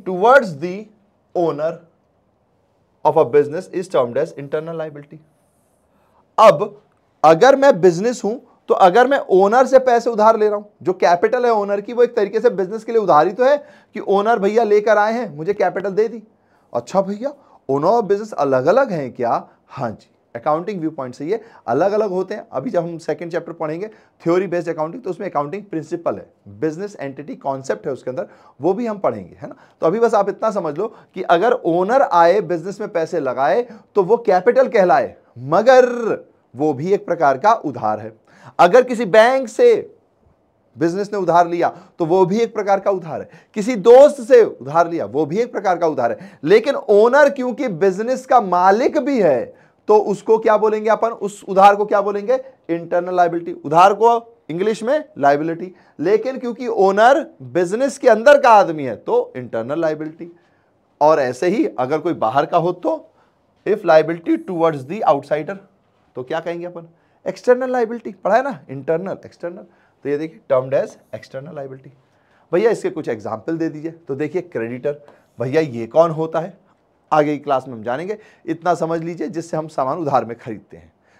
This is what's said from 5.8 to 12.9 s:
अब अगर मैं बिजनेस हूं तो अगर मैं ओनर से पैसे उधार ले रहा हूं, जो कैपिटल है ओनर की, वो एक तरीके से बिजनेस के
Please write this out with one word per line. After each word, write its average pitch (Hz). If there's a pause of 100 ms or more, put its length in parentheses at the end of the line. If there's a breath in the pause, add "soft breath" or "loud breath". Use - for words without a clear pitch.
अब 147 (420)
अगर 165
मैं 269
बिजनेस 185
हूं 220 (160 soft breath)
तो -
अगर 190
मैं 269
ओनर 202
से 254
पैसे 247
उधार 220
ले 214
रहा 208
हूं, 208 (200)
जो 170
कैपिटल 208
है 240
ओनर 202
की, 240
वो 240
एक 240
तरीके 214
से 233
बिजनेस 196
के 240